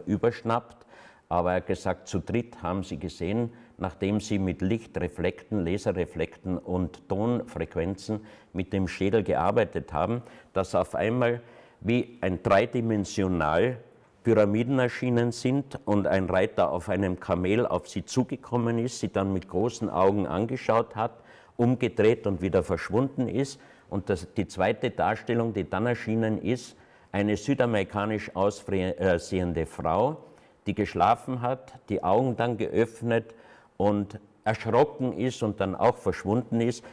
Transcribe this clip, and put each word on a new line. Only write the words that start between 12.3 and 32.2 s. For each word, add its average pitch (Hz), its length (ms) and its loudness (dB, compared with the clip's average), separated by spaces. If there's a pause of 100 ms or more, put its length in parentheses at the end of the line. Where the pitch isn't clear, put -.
dreidimensional 104 1400 2 (440)
Pyramiden 113 560 4
erschienen 120 540 2
sind 139 540 -2
und 101 200 2
ein 95 200 4
Reiter 92 440 2
auf 87 200 -4
einem 92 280 0
Kamel 95 480 0
auf - 220 -2
sie - 160 -8
zugekommen 120 760 -2
ist, 123 220 -4
sie 101 100 -4
dann 98 220 0
mit 92 160 -4
großen 107 400 -2
Augen 98 380 2
angeschaut 113 680 0
hat, 113 180 -4 (440)
umgedreht 120 680 4
und 92 160 -2
wieder 92 200 4
verschwunden 120 640 0
ist. 135 320 -2 (300)
Und 95 220 -4
das, 87 240 -2
die 98 120 0
zweite 110 440 0
Darstellung, 113 640 0
die 95 140 -2
dann 101 180 0
erschienen 113 540 0
ist, 123 360 -4 (340)
eine 101 280 2
südamerikanisch 110 1000 0
aussehende 90 1300 0
Frau, 98 520 0 (500)
die 101 80 0
geschlafen 110 680 0
hat, 127 300 -4 (160)
die - 160 -2
Augen 107 320 2